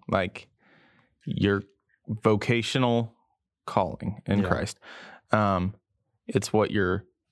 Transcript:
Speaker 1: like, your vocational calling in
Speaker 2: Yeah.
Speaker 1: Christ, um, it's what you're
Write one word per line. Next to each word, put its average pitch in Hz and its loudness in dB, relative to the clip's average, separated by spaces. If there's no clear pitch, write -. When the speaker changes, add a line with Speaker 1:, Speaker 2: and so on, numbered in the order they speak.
Speaker 1:
like, 95 -2
your 98 0
vocational 117 2
calling - -2
in 101 2
Speaker 2:
Yeah. 92 0
Speaker 1:
Christ, - -2
um, 101 0
it's - -2
what 107 2
you're 98 0